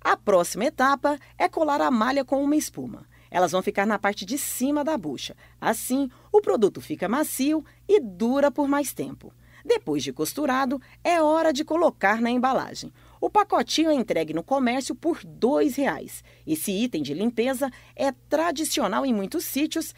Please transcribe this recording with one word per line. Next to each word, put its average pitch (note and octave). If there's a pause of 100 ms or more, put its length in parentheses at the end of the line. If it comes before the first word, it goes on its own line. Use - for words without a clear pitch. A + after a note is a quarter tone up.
A G3
próxima F#3
etapa C#4 (180)
é F4
colar D#4
a D4+
malha C4
com C#4
uma C#4+
espuma. - (240)
Elas F3
vão F#3
ficar G3+
na G#3+
parte G3+
de A#3
cima C#4+
da D4
bucha. D3+ (260)
Assim, B3+ (220)
o G#4
produto A#3
fica E3+
macio D4 (240)
e G4+
dura A#3+
por C#4+
mais C#4+
tempo. - (320)
Depois A4
de C3
costurado, C4 (220)
é E4+
hora D#4+
de C#4+
colocar A#3
na A#3
embalagem. B3 (280)
O F4+
pacotinho E4
é D4+
entregue E3
no E3
comércio C4
por D#4+
dois B3+
reais. - (220)
Esse D#3
item G3
de C#3
limpeza A#3+ (260)
é C4+ (160)
tradicional C#4+
em B3+
muitos G3+
sítios D#4